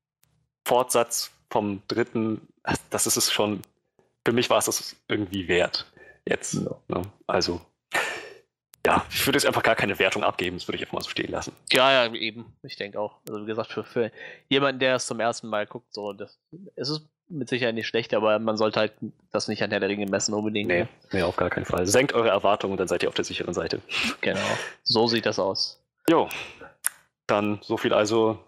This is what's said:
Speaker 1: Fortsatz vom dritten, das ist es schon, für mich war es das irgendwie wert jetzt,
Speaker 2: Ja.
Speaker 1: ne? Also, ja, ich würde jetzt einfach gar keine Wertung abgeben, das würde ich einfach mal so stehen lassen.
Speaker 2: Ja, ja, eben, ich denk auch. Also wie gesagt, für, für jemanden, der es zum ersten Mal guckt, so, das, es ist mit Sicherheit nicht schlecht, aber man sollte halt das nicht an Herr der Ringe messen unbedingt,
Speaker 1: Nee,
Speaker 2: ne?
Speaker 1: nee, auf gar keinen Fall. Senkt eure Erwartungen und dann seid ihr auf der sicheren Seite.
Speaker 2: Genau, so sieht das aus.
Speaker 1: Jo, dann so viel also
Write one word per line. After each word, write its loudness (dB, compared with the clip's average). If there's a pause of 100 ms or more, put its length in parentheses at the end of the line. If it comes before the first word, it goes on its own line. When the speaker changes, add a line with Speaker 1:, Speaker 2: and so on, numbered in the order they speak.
(640)
Speaker 1:
Fortsatz 2 (180)
vom -2
dritten, -2 (420)
das -2
ist 0
es 2
schon, 0 (640)
für 4
mich 2
war 6
es 2
das -4 (120)
irgendwie -2
wert 0 (340)
jetzt, -2
Speaker 2:
Ja. 2 (120)
Speaker 1:
ne? -2 (260)
Also, 0 (1300)
ja, 2
ich -2
würde 4
jetzt 2
einfach 2
gar 6
keine 0
Wertung 2
abgeben, -2
das -12
würde -4
ich -8
einfach -10
mal -4
so -8
stehen -6
lassen. -6 (160)
Speaker 2:
Ja, 6 (140)
ja, -4
eben, -8
ich -16
denk -10
auch. -6 (100)
Also -8
wie -12
gesagt, -4
für, -6
für -2 (380)
jemanden, 2
der 4
es -2
zum -6
ersten -2
Mal -2
guckt, -16
so, -8
das, -16 (360)
es -6
ist -8 (200)
mit -8
Sicherheit 0
nicht -4
schlecht, -2
aber 4
man 0
sollte 2
halt 0 (380)
das -2
nicht -4
an -2
Herr 0
der 2
Ringe -2
messen 0
unbedingt, -2
Speaker 1:
Nee, 2
Speaker 2:
ne? -8 (220)
Speaker 1:
nee, 0
auf 0
gar 0
keinen -4
Fall. 0
Senkt 4
eure 2
Erwartungen 2
und -2
dann -2
seid 0
ihr 0
auf -4
der 0
sicheren -6
Seite. -4 (400)
Speaker 2:
Genau, 0 (440)
so 2
sieht 0
das 0
aus. -4 (280)
Speaker 1:
Jo, 6 (1000)
dann 2
so -2
viel 2
also 4